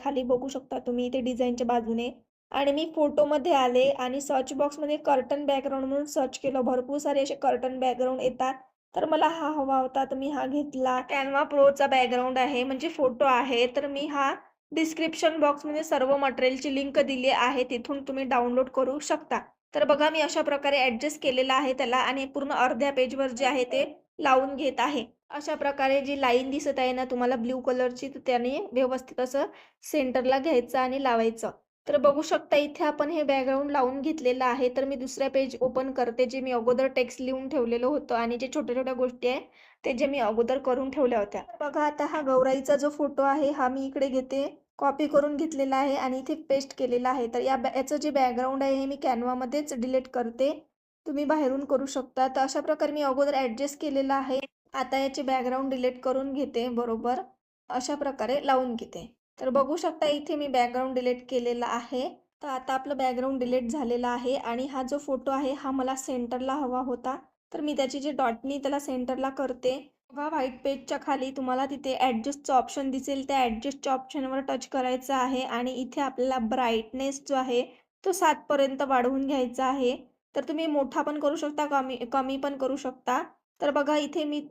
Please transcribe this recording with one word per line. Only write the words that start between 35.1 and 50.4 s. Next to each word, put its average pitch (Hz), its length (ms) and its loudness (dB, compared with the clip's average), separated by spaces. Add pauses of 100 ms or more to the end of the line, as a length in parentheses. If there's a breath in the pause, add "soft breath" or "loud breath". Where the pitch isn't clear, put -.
पेज 269 320 0
ओपन 262 320 0
करते, 247 320 0
जे 262 160 -2
मी 254 120 -4
अगोदर 247 340 2
टेक्स्ट 262 340 0
लिहून 262 280 -4
ठेवलेलं 240 380 0
होतं 254 280 0
आणि 233 220 0
जे 254 180 -4
छोट्या 247 220 -2
छोट्या 262 180 -2
गोष्टी 247 340 -2
आहे 277 120 0 (440 loud breath)
ते 277 80 0
जे 269 140 2
मी 277 140 -2
अगोदर 226 400 2
करून 269 300 0
ठेवल्या 254 280 2
होत्या. 208 240 -2 (180)
बघा, 294 220 -2
आता 294 240 0
हा 311 160 -2
गौराईचा 262 540 4
जो 294 140 2
फोटो 285 340 0
आहे 277 260 2
हा 285 180 0
मी 269 180 -4
इकडे 269 220 -2
घेते, 262 380 -2 (320)
कॉपी 277 280 2
करून 294 300 4
घेतलेला 277 400 0
आहे 277 200 2
आणि 254 220 -2
इथे 285 160 -4 (140)
पेस्ट 269 300 0
केलेला 247 300 0
आहे. 254 180 0
तर 240 140 -2
या 262 160 2
बॅ-, 254 200 -2
याचं 269 200 0
जे 302 140 0
बॅकग्राऊंड 262 520 2
आहे 269 120 2
हे 269 120 0
मी 277 100 -4
कॅनव्हामध्येच 254 800 -2
डिलीट 254 340 0
करते, 240 420 0 (560)